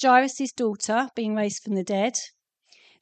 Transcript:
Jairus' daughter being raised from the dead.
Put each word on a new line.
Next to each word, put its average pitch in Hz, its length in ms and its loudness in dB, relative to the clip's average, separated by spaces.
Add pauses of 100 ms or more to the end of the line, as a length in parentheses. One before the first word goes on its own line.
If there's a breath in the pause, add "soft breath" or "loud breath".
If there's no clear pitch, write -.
Jairus' 262 480 4
daughter 226 640 -2
being 214 220 -4
raised 208 260 -4
from 214 140 -4
the 185 80 -2
dead. 202 340 -2 (840 soft breath)